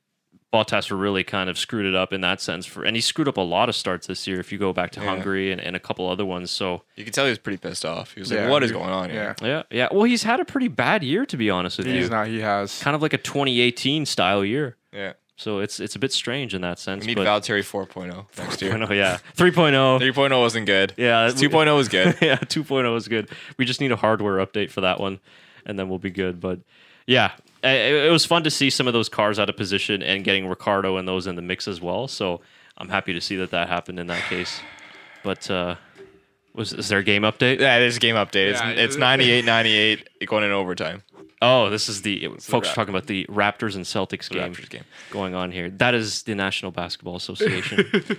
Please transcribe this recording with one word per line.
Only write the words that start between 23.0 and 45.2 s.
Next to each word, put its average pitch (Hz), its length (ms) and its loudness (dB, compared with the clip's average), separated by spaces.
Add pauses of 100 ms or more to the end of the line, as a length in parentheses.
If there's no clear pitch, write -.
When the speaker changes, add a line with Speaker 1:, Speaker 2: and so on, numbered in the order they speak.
Speaker 1:
good. 107 200 -2 (300)
We 131 80 0
just 131 160 -4
need 135 100 2
a 110 40 2
hardware 101 400 2
update 95 340 0
for - 100 -4
that 92 200 2
one, 95 180 -4 (480)
and 101 120 -6
then 95 120 -4
we'll 92 80 -4
be 95 120 -4
good. 90 300 -4
But 90 200 -4 (460)
yeah, 120 260 4 (300)
I, 127 60 2
it, 135 380 4
it 160 40 6
was 160 140 6
fun 170 200 2
to 156 60 2
see 139 200 2
some - 160 0
of 123 80 2
those 113 160 2
cars 107 280 2
out 101 120 2
of - 80 -12
position 98 440 -2
and 95 220 0
getting 95 240 2
Ricardo 98 480 0
and 92 100 -4
those 92 200 -2
in 90 100 -6
the 87 60 -8
mix 90 260 -6
as 87 140 -8
well. 95 260 -4
So 92 320 -4 (380)
I'm - 100 -12
happy 98 240 -2
to 85 80 -4
see - 160 -6
that 92 140 -6
that 87 180 -2
happened 90 320 -6
in 87 60 -8
that 87 240 -4
case. 90 280 -6 (640)
But, 98 280 -6
uh, 87 240 -2 (800)
was, 110 180 -6
is 104 160 -6
there 101 120 4
a 95 40 -4
game 104 180 4
update? 123 380 2
Speaker 2:
Yeah, 131 180 6
there's 120 200 4
a - 20 -6
game 117 160 4
update. 98 360 2
It's, 120 80 -2
Speaker 3:
Yeah, 113 100 -2
Speaker 2:
it's 120 260 2
Speaker 3:
it 151 40 -4
Speaker 2:
ninety-eight 127 440 4
ninety-eight 110 840 2
going 107 180 0
in 101 60 0
overtime. 92 520 -2 (400)
Speaker 1:
Oh, 123 260 6
this 104 220 -2
is 101 100 -8
the, 101 240 -4
Speaker 2:
It's - 220 -10
the - 40 -12
Speaker 1:
folks 123 180 2
are - 20 0
Speaker 2:
Rap-, - 60 -2
Speaker 1:
talking 101 180 -2
about 92 140 -4
the 95 180 -2
Raptors 104 500 0
and 90 80 -8
Celtics 95 460 -6
Speaker 2:
the 92 60 -6
Speaker 1:
game 90 180 -6
Speaker 2:
Raptors - 160 -16
game. - 140 -16 (260)
Speaker 1:
going 95 240 -6